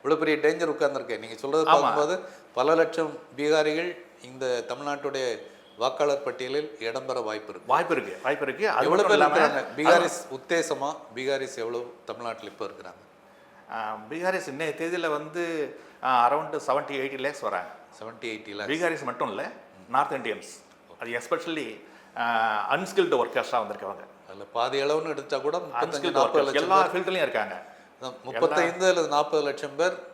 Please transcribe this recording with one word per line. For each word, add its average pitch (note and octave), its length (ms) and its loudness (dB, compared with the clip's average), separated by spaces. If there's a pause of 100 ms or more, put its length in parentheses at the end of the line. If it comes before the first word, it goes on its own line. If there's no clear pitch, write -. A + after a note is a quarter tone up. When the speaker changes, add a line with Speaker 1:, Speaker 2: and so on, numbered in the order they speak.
Speaker 1:
இவ்வளவு D#3 180 2
பெரிய D#3 140 4
டேஞ்சர் D#3+ 320 2
உட்கார்ந்திருக்கேன். C#3 480 -2
நீங்க A2+ 160 -12
சொல்றதை C#3 260 0
Speaker 2:
ஆமா. D#3 40 2
Speaker 1:
பார்க்கும்போது D3+ 560 4 (340)
பல C#3+ 200 4
லட்சம் D#3+ 440 0 (180)
பீகாரிகள் D#3 680 0 (180)
இந்த B2+ 460 -4
தமிழ்நாட்டுடைய C3+ 720 -4 (400)
வாக்காளர் C#3 440 0
பட்டியலில் C3+ 580 -4
இடம்பெற B2 440 -4
வாய்ப்பு G#2+ 260 -6
இருக்கு. - 160 -14
Speaker 2:
வாய்ப்பு E3 280 4
இருக்கு, G#2 280 -4
வாய்ப்பு C#3+ 220 0
இருக்கு. F#3 260 -2
அது C3 140 2
Speaker 1:
எவ்வளவு F#3 240 6
Speaker 2:
மட்டும் D3 240 8
Speaker 1:
பேர் D3+ 100 6
Speaker 2:
இல்லாம, C#3 180 4
Speaker 1:
இருக்கிறாங்க? A#2+ 40 -6
Speaker 2:
அது B2 180 -6
Speaker 1:
பீகாரிஸ் D#3+ 520 6
உத்தேசமா, D3+ 640 -2 (180)
பீகாரிஸ் C3 420 -2
எவ்வளவு A#2+ 380 -6 (100)
தமிழ்நாட்டுல A2 460 -8
இப்ப - 140 -10
இருக்கிறாங்க? - 380 -14 (680)
Speaker 2:
ஆ, A2 260 -6 (120)
பீகாரிஸ் F3 400 -2
இன்னைய D3 240 -4
தேதியில E3 340 -2
வந்து, D#3 680 -4 (260)
ஆ, B2 280 6
around D3+ 260 -2 (100)
seventy, C#3 320 0
eighty C3+ 180 -4
lakhs C#3 240 -4
வராங்க. F#2+ 280 -2 (220)
Speaker 1:
Seventy, A2+ 400 -12
eighty G#2+ 260 -10
lakhs. G#2 100 -6
Speaker 2:
பீகாரிஸ் D#3+ 380 -2
மட்டும் B2 240 -4
இல்ல, G#2+ 140 -6
Speaker 1:
ம். - 480 -14
Speaker 2:
நார்த் C#3 220 0
இந்தியன்ஸ். A2+ 380 -6 (500)
அது A#2 100 -8
especially, D3+ 680 -4 (380)
ஆ, A2+ 580 2
அன்ஸ்கில்டு F#3 480 2
ஒர்க்கர்ஸா A#2+ 320 -2
வந்திருக்கவங்க. G2+ 480 -4 (220)
Speaker 1:
அதுல G2 260 -16
பாதி C3 300 0
அளவுன்னு D#3 260 0
எடுத்தா C#3 300 -4
கூட D3 200 -2
முப்பத்தஞ்சு, A#2+ 260 -4
Speaker 2:
அன்ஸ்கில்டு D3+ 260 -2
Speaker 1:
நாற்பது C3+ 340 4
லட்சம் - 20 2
Speaker 2:
ஒர்க்கர்ஸ் C3+ 80 -2
எல்லா F3+ 280 4
Speaker 1:
பேர். F3+ 200 0
Speaker 2:
ஃபீல்ட்லயும் F#3 200 0
இருக்காங்க. G#2 400 -2 (400)
Speaker 1:
அதான் B2+ 200 -10
முப்பத்தைந்து D3+ 520 2
Speaker 2:
எல்லா F#3 140 4
Speaker 1:
அல்லது E3+ 200 4
நாற்பது D3+ 340 2
லட்சம் C#3 340 -6
பேர் F3+ 220 0 (160)